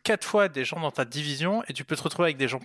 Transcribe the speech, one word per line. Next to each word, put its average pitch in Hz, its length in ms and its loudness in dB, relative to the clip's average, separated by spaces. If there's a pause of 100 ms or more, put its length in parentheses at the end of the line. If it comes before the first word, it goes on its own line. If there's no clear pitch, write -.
quatre - 240 2
fois 202 220 6
des 135 160 -2
gens 160 140 -4
dans 156 120 -2
ta 131 140 0
division 147 600 -2
et 147 60 -6
tu 139 100 -8
peux 156 120 -4
te - 60 -2
retrouver 165 280 2
avec 143 80 -2
des 135 100 2
gens 127 160 -2